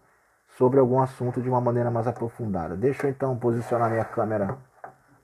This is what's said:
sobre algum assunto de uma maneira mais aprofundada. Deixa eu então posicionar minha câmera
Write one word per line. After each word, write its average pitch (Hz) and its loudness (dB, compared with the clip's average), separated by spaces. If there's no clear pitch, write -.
sobre 131 4
algum 131 4
assunto 127 -2
de 123 -4
uma 127 2
maneira 120 0
mais 117 -2
aprofundada. 104 -4
Deixa 131 0
eu 139 0
então 131 -2
posicionar 117 0
minha 113 0
câmera 107 -2